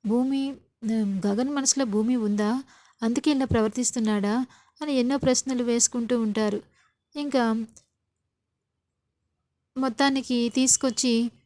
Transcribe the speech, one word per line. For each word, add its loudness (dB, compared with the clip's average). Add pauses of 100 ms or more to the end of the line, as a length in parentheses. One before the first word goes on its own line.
భూమి, 0 (340)
ఆ, 0
గగన్ 0
మనసులో 0
భూమి 0
ఉందా? 0 (400)
అందుకే 0
ఇలా 0
ప్రవర్తిస్తున్నాడా? 0 (360)
అని -4
ఎన్నో 2
ప్రశ్నలు 0
వేసుకుంటూ 0
ఉంటారు. -2 (540)
ఇంకా 0 (2000)
మొత్తానికి 0
తీసుకొచ్చి 2 (140)